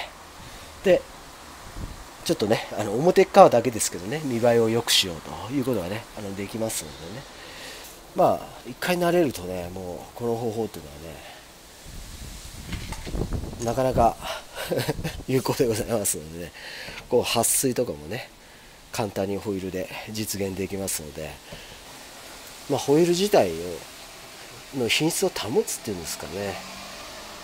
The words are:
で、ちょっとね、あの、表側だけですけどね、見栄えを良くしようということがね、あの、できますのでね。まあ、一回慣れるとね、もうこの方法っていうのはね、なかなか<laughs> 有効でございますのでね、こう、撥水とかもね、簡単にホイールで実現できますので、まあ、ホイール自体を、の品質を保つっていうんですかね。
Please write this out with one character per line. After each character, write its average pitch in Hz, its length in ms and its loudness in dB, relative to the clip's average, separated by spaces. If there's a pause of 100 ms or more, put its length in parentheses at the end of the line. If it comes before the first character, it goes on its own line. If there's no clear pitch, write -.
(840)
で、 180 180 8 (1200)
ち 175 60 2
ょ - 20 4
っ - 40 -8
と - 100 0
ね、 - 200 2 (100)
あ - 60 0
の、 98 100 -2
表 175 320 6
側 185 240 12
だ 120 120 8
け 127 100 2
で 110 80 -2
す - 100 0
け 95 80 -8
ど 87 80 -8
ね、 147 200 -4
見 120 120 0
栄 117 180 6
え 117 40 8
を 113 100 6
良 117 120 4
く - 100 0
し - 160 6
よ 85 60 -4
う 76 80 -12 (260)
と 123 60 -8
い 143 80 2
う 117 40 0
こ 131 80 2
と 98 80 0
が 85 60 -2
ね、 107 160 -6 (140)
あ 107 40 -10
の、 98 140 -8
で 98 120 -6
き 113 100 -6
ま 110 120 0
す - 140 -4
の 76 80 -12 (220)
で - 20 -10
ね。 139 80 -12 (920)
ま 139 260 6
あ、 - 60 -12 (180)
一 123 140 -10
回 180 180 2
慣 175 140 4
れ 175 120 8
る 123 100 2
と 90 100 -8
ね、 90 300 -4
も 90 320 -8 (100)
う - 20 -14
こ 120 80 -4
の 117 100 2
方 113 160 -2
法 110 140 -2
っ - 40 -2
て 85 100 -12
い - 20 -14
う 76 40 -14
の 73 60 -14
は 73 60 -14 (2500)
ね、 120 60 -4
な 117 80 2
か 131 100 2
な 127 100 2
か 117 220 6 (560)
<laughs> - 560 -2
有 131 140 4
効 127 120 0
で 131 140 4
ご 113 60 4
ざ 107 100 -2
い - 40 -10
ま 104 180 0
す 95 120 0
の 80 160 -12
で 85 120 -8
ね、 85 60 -12 (580)
こ 123 100 6
う、 117 40 6
撥 113 200 2
水 - 300 2
と - 120 2
か - 60 -4
も 73 160 -8
ね、 110 220 -6 (640)
簡 107 180 0
単 98 180 -2
に 98 100 0
ホ 104 160 -4
イ 95 40 0
ー 92 60 -4
ル 92 80 -4
で 90 180 -4 (220)
実 107 280 -4
現 95 180 -2
で 95 100 0
き 95 100 -4
ま 95 100 -2
す - 140 -4
の 73 120 -12
で、 76 180 -8 (1400)
ま 135 80 2
あ、 - 20 0
ホ 147 180 6
イ 175 60 8
ー - 20 6
ル 170 40 6
自 185 200 4
体 113 220 6
を、 - 20 -2 (1300)
の 117 80 2
品 151 240 4
質 - 140 2
を 175 40 4
保 139 320 0
つ - 160 -2
っ - 20 -8
て 110 120 -6
い - 20 0
う 92 40 -6
ん 85 40 -8
で 78 60 -8
す - 100 -6
か - 100 -10
ね。 95 280 -4 (880)